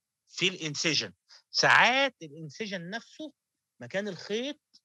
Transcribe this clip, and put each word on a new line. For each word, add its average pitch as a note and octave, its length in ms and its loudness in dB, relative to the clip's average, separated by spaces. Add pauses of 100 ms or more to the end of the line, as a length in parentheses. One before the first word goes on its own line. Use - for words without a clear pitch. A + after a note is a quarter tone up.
(280)
في - 200 -2
الانسيجن. D#3 680 -2 (380)
ساعات G#3+ 720 4
الانسيجن E3 680 -10
نفسه A#3 440 -12 (480)
مكان F#3 260 -4
الخيط A3+ 520 -6 (260)